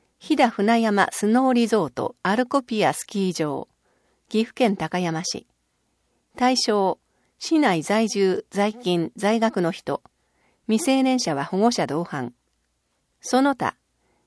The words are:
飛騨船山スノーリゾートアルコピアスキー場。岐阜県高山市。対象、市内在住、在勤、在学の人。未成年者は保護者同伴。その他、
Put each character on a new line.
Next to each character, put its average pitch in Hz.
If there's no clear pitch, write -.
飛 -
騨 262
船 233
山 208
ス -
ノ 254
ー 262
リ 233
ゾ 208
ー -
ト -
ア 190
ル 247
コ 269
ピ 220
ア 143
ス -
キ 190
ー 175
場。 151
岐 214
阜 -
県 226
高 160
山 165
市。 -
対 254
象、 202
市 -
内 190
在 220
住、 196
在 202
勤、 180
在 220
学 220
の 170
人。 -
未 220
成 269
年 262
者 165
は 139
保 185
護 220
者 180
同 143
伴。 131
そ -
の 277
他、 143